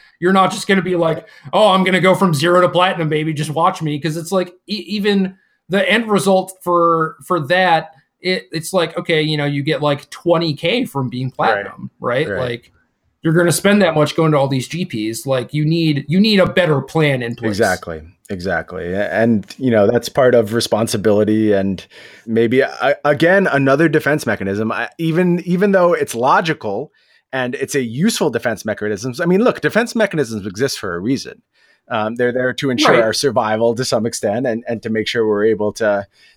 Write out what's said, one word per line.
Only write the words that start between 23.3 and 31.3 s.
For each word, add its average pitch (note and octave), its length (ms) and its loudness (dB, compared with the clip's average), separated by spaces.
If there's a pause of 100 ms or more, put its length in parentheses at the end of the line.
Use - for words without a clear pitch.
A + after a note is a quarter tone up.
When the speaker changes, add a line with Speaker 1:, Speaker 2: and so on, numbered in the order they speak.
Speaker 2:
another C#3 420 2
defense D3 380 0
mechanism. G#2 440 -2
I, A2 180 -4 (100)
even, F3 420 0
even F3+ 300 0
though F3 220 4
it's D3 200 -2
logical C#3 800 0 (420)
and B2+ 220 -4
it's C3+ 180 -6
a C#3 80 0
useful C#3+ 480 -2
defense A#2 360 -4
mechanism. G#2 540 -4
I E3+ 60 -4
mean, F#3 180 4
look, B3 180 0
defense G#3+ 340 -2
mechanisms C3 500 -2
exist G#2+ 320 -4
for F#2 160 -8
a F2 60 -6
reason. A2 420 -6 (460)